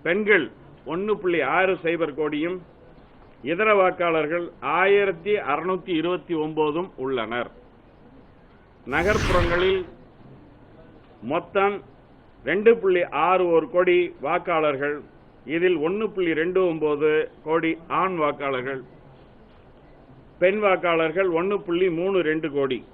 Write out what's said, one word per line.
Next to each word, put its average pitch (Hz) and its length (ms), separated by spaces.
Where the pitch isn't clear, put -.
பெண்கள் 196 480
ஒண்ணு 190 280
புள்ளி 180 260
ஆறு 175 340
சைபர் 160 400
கோடியும், 156 460
இதர 196 320
வாக்காளர்கள் 175 880
ஆயிரத்தி 185 760
அறுநூத்தி 160 520
இருபத்தி 170 460
ஒன்பதும் 156 640
உள்ளனர். 120 540
நகர்ப்புறங்களில் 180 1000
மொத்தம் 190 600
ரெண்டு 208 320
புள்ளி 180 280
ஆறு 175 460
ஒரு 160 200
கோடி 180 520
வாக்காளர்கள், 147 800
இதில் 170 340
ஒண்ணு 196 280
புள்ளி 170 280
ரெண்டு 180 320
ஒன்பது 151 640
கோடி 165 340
ஆண் 175 320
வாக்காளர்கள், 135 600
பெண் 196 240
வாக்காளர்கள் 175 680
ஒண்ணு 185 280
புள்ளி 175 320
மூணு 180 320
ரெண்டு 156 280
கோடி 135 440